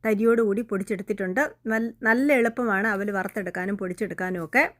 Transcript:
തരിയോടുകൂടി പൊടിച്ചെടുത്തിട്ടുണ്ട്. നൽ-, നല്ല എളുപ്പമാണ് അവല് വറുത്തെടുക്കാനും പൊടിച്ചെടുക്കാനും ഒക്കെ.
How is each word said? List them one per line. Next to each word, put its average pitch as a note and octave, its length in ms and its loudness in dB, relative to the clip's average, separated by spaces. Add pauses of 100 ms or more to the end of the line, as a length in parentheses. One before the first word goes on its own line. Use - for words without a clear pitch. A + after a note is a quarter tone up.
തരിയോടുകൂടി A3 560 4
പൊടിച്ചെടുത്തിട്ടുണ്ട്. G3+ 920 -2 (120)
നൽ-, A3 260 -2 (100)
നല്ല B3+ 300 4
എളുപ്പമാണ് A#3 540 2
അവല് G3+ 240 -2
വറുത്തെടുക്കാനും F#3+ 640 -4
പൊടിച്ചെടുക്കാനും F#3 680 -4
ഒക്കെ. B3+ 360 0